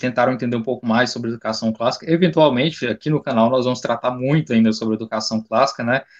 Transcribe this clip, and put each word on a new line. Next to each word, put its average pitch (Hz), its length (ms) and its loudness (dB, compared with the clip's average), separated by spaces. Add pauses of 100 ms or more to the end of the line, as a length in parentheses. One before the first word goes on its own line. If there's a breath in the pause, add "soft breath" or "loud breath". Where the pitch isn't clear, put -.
tentaram 123 320 2
entender 120 240 -2
um 113 60 -2
pouco 120 240 -6
mais 120 240 2
sobre 117 200 -6
educação 113 420 -4
clássica. 120 380 -4
Eventualmente, 156 760 2
aqui 117 240 -4
no 151 120 0
canal, 117 280 2
nós 131 140 2
vamos 123 160 -2
tratar 123 300 -2
muito 135 420 0
ainda 113 200 4
sobre 110 220 -2
educação 110 480 -4
clássica, 120 420 0
né? 123 180 0 (180 soft breath)